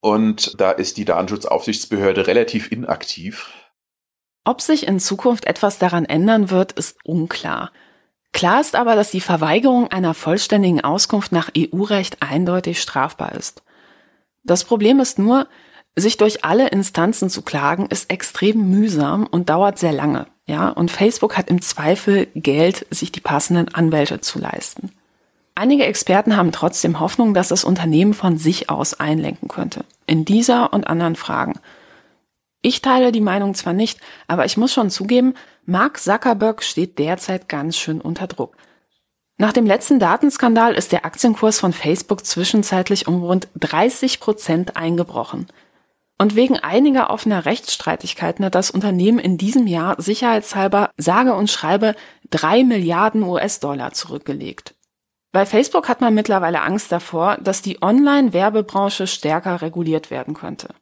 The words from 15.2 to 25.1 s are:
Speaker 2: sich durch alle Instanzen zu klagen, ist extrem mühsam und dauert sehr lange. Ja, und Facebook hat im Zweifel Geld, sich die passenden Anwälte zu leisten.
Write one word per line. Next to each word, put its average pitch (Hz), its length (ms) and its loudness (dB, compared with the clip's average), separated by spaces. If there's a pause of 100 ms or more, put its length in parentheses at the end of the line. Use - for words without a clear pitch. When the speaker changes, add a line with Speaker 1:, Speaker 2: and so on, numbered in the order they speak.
Speaker 2:
sich 202 220 0
durch 214 260 2
alle 226 260 4
Instanzen 190 600 0
zu - 140 -6
klagen, 156 420 -2
ist - 260 -4
extrem 196 600 0
mühsam 190 560 2
und 175 220 -2
dauert 196 280 2
sehr 165 160 0
lange. 139 320 -2 (220)
Ja, 156 220 -2
und 170 200 -2
Facebook - 480 0
hat 180 120 -4
im 175 120 2
Zweifel 185 720 0
Geld, 156 560 0
sich - 220 -6
die - 100 -12
passenden 165 480 0
Anwälte 156 500 0
zu - 200 -6
leisten. - 520 -10 (640)